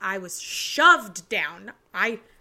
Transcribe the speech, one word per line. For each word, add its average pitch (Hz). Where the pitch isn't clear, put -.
I 196
was 180
shoved 285
down." 180
I 220